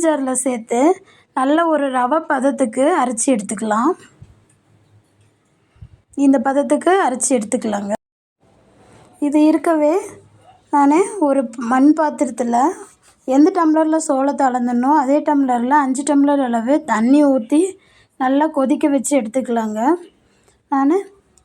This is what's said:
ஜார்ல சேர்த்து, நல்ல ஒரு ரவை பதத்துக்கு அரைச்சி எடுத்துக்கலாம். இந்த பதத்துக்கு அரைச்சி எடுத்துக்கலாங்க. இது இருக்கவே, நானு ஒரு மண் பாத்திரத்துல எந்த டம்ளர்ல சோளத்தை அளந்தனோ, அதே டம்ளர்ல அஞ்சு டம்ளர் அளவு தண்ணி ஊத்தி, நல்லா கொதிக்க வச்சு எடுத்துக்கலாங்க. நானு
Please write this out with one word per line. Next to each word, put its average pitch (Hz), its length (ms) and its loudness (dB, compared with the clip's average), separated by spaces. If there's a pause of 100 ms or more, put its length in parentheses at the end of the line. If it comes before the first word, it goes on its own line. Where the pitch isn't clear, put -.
ஜார்ல 294 300 -2
சேர்த்து, 254 680 -2 (320)
நல்ல 302 340 0
ஒரு 285 240 -2
ரவை 254 280 -2 (100)
பதத்துக்கு 262 560 -2 (160)
அரைச்சி 247 240 -4
எடுத்துக்கலாம். 220 680 -2 (2250)
இந்த 277 240 2
பதத்துக்கு 285 540 0 (120)
அரைச்சி 254 240 -4
எடுத்துக்கலாங்க. 208 640 -4 (1300)
இது 294 240 2
இருக்கவே, 311 520 2 (760)
நானு 294 340 4 (140)
ஒரு 277 380 0
மண் 262 400 2
பாத்திரத்துல 254 640 -2 (680)
எந்த 285 240 4
டம்ளர்ல 320 460 2
சோளத்தை 277 500 0
அளந்தனோ, 247 480 -2
அதே 277 240 2
டம்ளர்ல 269 500 0
அஞ்சு 277 340 0
டம்ளர் 277 400 2
அளவு 240 400 -2
தண்ணி 240 420 2
ஊத்தி, 285 500 0 (420)
நல்லா 277 300 0
கொதிக்க 294 400 -2
வச்சு 277 340 0
எடுத்துக்கலாங்க. 226 760 -4 (720)
நானு 277 280 0 (480)